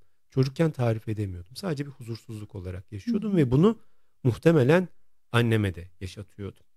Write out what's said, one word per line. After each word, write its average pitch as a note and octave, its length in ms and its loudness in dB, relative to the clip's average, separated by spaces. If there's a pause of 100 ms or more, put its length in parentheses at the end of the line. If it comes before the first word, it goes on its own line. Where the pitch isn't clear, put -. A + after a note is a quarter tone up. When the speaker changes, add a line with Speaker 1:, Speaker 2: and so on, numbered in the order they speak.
(300)
Speaker 1:
Çocukken C3+ 400 0
tarif A#2 380 -2
edemiyordum. F#2+ 480 -8
Sadece D3 300 -6
bir C#3+ 40 -16
huzursuzluk A2 640 -14
olarak F#2 380 -12
yaşıyordum G#3+ 380 -4
Speaker 2:
Hı G3 40 0
hı. F3+ 40 4
Speaker 1:
ve C3 120 4
bunu F3 280 4 (440)
muhtemelen D#3+ 680 4 (440)
anneme A2+ 420 2
de F2 140 -16 (120)
yaşatıyordum. - 640 -14 (140)